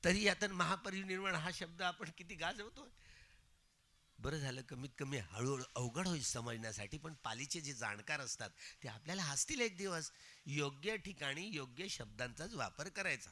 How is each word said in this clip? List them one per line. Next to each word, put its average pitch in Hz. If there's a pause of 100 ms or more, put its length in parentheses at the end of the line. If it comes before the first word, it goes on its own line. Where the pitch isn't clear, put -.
तरी 202
आता 202
महापरिनिर्वाण 190
हा 160
शब्द 170
आपण 180
किती 180
गाजवतोय. 202 (1300)
बरं 139
झालं, 131
कमीत 131
कमी 139
हळूहळू 117 (120)
अवघड 123
होईल 156
समजण्यासाठी, 113
पण 156
पालीचे 135
जे 143
जाणकार 113
असतात 113 (340)
ते 131
आपल्याला 156
हसतील 160
एक 208
दिवस. 175 (340)
योग्य 143
ठिकाणी 151
योग्य 147
शब्दांचाच 123
वापर 143
करायचा. 160